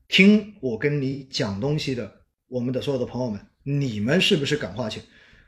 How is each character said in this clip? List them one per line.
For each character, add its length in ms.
听 520
我 160
跟 240
你 300
讲 300
东 180
西 160
的 160
我 100
们 140
的 100
所 100
有 60
的 80
朋 160
友 80
们， 100
你 380
们 200
是 160
不 80
是 120
敢 180
花 160
钱？ 100